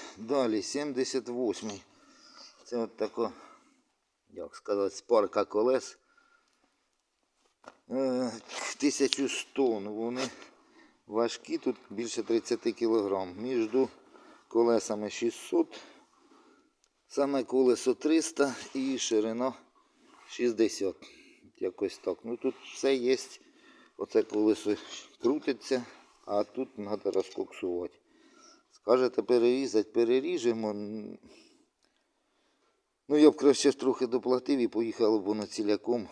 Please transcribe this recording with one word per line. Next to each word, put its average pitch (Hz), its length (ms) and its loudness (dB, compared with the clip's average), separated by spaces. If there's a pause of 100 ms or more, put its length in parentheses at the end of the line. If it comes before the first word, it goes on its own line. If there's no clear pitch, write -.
(160)
Далі 113 460 -2
сімдесят 131 680 -6
восьмий. 110 540 -4 (840)
Це 120 120 -8
от 113 200 -6
така, 107 360 -4 (1000)
як 85 260 -14
сказати, 101 380 -2
спарка 104 500 2
колес. 120 540 0 (1900)
Е, 127 420 -2 (460)
тисячу 139 500 2
сто, 120 520 -2
ну, 104 140 -8
вони 123 340 -4 (800)
важкі, 117 520 -2
тут 123 180 -2 (140)
більше 110 320 -6
тридцяти 117 500 0
кілограм. 98 640 0
Між 117 320 -2 (800)
колесами 110 600 2
шістсот, - 720 -2 (1300)
саме 139 380 -2
колесо 127 500 4
триста 151 600 0 (200)
і 131 240 -2
ширина 113 540 0 (760)
шістдесят. 107 680 0 (600)
Якось - 420 -6
так. 92 260 -6
Ну, 117 120 -6
тут 131 180 -4 (200)
все 135 200 2
є. 127 220 2 (800)
Оце 107 260 2
колесо 104 540 2 (460)
крутиться, 131 640 -2 (400)
а 104 200 0
тут - 320 -8
треба 101 340 -4
розкоксувати. 90 880 -4 (720)
Скажете, 123 520 2
перерізати, 120 680 2
переріжемо. 117 840 0 (2250)
Ну, 147 100 4
я 151 120 10
б - 60 2
краще 139 340 6
ж - 80 -4
трохи 131 280 0
доплатив 123 520 0
і 117 100 2
поїхало 110 500 2
б 98 40 -2
воно 104 240 -2
ціляком. 104 640 -2